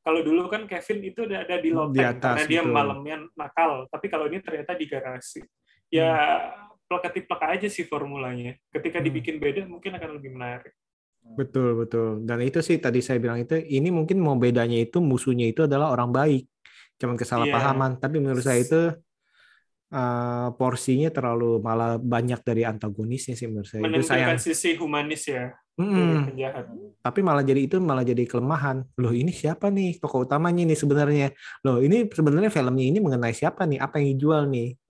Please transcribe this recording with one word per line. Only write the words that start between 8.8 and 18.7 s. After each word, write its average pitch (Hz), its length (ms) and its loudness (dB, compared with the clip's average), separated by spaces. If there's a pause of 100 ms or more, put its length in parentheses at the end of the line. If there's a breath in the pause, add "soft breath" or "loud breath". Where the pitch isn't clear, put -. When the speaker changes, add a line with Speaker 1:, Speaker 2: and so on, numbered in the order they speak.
Speaker 2:
Hmm. 156 100 0
Speaker 1:
dibikin 156 300 -4
beda 170 300 -2
mungkin 185 260 -12
akan 160 240 -10
lebih 139 160 -14
menarik. 123 400 -12 (480)
Speaker 2:
Betul, 127 560 0
betul. 113 480 -2
Dan 120 160 -2
itu 131 180 0
sih 165 220 2
tadi 123 240 2
saya 123 160 0
bilang 117 160 -2
itu, 120 160 -4
ini 160 400 0
mungkin 165 260 2
mau 151 160 4
bedanya 120 460 2
itu 117 180 0
musuhnya 127 460 2
itu 127 240 2
adalah 143 240 2
orang 123 160 0
baik. 131 400 2 (480 loud breath)
Cuman 123 180 -2
kesalahpahaman. 127 760 0
Speaker 1:
Iya. 127 80 -8
Speaker 2:
Tapi 143 180 -2
menurut 135 220 0
saya 123 180 2
itu, 143 220 4 (1080 soft breath)